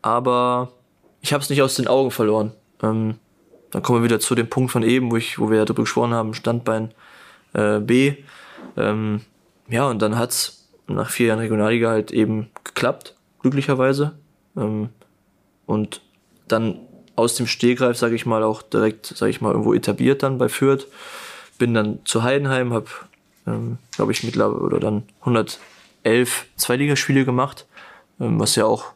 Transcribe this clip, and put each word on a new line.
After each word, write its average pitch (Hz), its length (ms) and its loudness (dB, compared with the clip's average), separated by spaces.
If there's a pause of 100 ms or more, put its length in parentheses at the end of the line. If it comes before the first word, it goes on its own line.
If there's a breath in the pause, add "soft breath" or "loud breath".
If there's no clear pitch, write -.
Aber 123 680 2 (500)
ich - 120 -4
hab's 139 160 -2
nicht 143 120 2
aus 135 140 2
den 123 120 0
Augen 131 240 4
verloren. 107 400 2 (300)
Ähm, 110 340 0 (560)
dann - 120 -4
kommen 123 180 2
wir 117 40 2
wieder 113 140 2
zu - 160 0
dem 117 120 0
Punkt 127 240 -2
von 117 120 0
eben, 123 280 2
wo 117 60 0
ich, - 220 -6
wo 110 100 0
wir 110 100 4
ja 107 60 4
drüber 120 180 -2
gesprochen 120 300 0
haben, 110 200 -2
Standbein, 113 580 -4 (640 loud breath)
äh, 107 260 0
B. 127 360 2 (600 loud breath)
Ähm, 107 460 -2 (480)
ja, 120 180 0
und 110 140 -2
dann 107 160 0
hat's - 500 -4 (200)
nach 107 240 -4
vier 117 160 2
Jahren 110 120 2
Regionalliga 113 520 0
halt 107 200 -2
eben 110 380 0 (140)
geklappt, - 520 -4 (240)
glücklicherweise. 135 760 0 (440)
Ähm, 107 320 -4 (800)
und 107 340 -2 (460)
dann 110 320 0 (360)
aus 117 200 2
dem 123 100 -2
Stegreif, 123 500 2
sag 117 160 0
ich 117 140 -2
mal, 110 180 0
auch 110 200 -2
direkt, 107 420 0
sag - 240 -2
ich 107 100 -4
mal, 107 120 0
irgendwo 110 240 2
etabliert 127 480 0
dann 135 160 -2
bei 123 100 2
Fürth. 135 380 0 (720 loud breath)
Bin 120 160 2
dann 107 300 0
zu 113 180 0
Heidenheim, 131 500 0
hab, 110 140 -2 (580)
ähm, 113 320 -4 (180)
glaub 107 140 0
ich, 107 140 -2
mittlerweile 110 360 0
oder - 200 -2
dann 107 240 -2 (200)
hundertelf - 1300 -2
Zweitligaspiele 135 680 2
gemacht, 127 440 -2 (520 loud breath)
ähm, 113 200 0
was 107 160 2
ja 107 100 4
auch 110 200 0 (100)